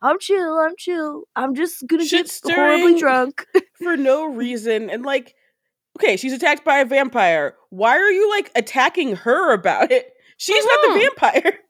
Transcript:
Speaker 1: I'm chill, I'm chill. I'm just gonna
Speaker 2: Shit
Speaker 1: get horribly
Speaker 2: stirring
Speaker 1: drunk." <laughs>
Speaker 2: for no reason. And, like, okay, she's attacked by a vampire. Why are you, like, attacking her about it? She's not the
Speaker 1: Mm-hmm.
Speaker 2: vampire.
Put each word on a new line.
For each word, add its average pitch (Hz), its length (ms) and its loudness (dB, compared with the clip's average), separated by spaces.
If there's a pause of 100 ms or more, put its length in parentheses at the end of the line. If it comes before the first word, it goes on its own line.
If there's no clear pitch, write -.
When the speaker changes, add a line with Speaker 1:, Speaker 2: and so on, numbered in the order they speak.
Speaker 1:
I'm 311 200 0
chill, 339 400 -2
I'm 320 180 -2
chill. 311 460 -8 (100)
I'm 262 220 -4
just 320 320 -6
gonna 330 180 0
Speaker 2:
Shit 339 240 -2 (140)
Speaker 1:
get 330 100 -2
horribly 339 420 4
Speaker 2:
stirring - 40 0
Speaker 1:
drunk." 262 460 0 (160)
<laughs> - 200 -20
Speaker 2:
for 349 140 -2
no 277 300 0
reason. 226 640 -4
And, 233 140 -8
like, 269 300 -4 (640)
okay, 220 180 2
she's 254 160 -6
attacked 294 320 0
by 285 140 2
a 277 60 2
vampire. 226 720 0 (140)
Why 220 280 2
are 403 140 4
you, 403 180 2
like, 403 240 -4
attacking 262 600 0
her 285 360 0
about 190 380 0
it? - 220 0 (240)
She's - 280 0
not 508 180 4
the - 60 4
Speaker 1:
Mm-hmm. 403 520 0
Speaker 2:
vampire. - 180 0 (120)